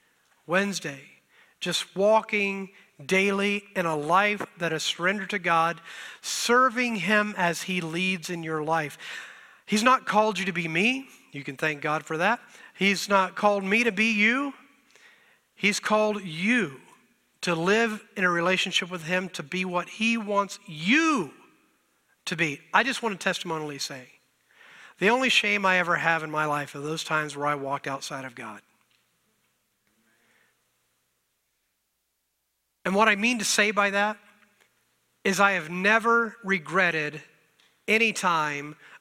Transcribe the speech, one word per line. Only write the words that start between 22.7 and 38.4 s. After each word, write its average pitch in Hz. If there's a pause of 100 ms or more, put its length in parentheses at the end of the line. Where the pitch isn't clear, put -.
I 202
just 262
want 214
to -
testimonially 160
say, 131 (920)
the 185
only 254
shame 208
I 185
ever 170
have 165
in 156
my 151
life 147
are 143
those 156
times 151
where 143
I 147
walked 139
outside 135
of 123
God. 110 (4000)
And 180
what 220
I 208
mean 233
to 196
say 208
by 202
that 208 (1080)
is 190
I 202
have 165
never 214
regretted 160 (680)
any 220
time 151 (240)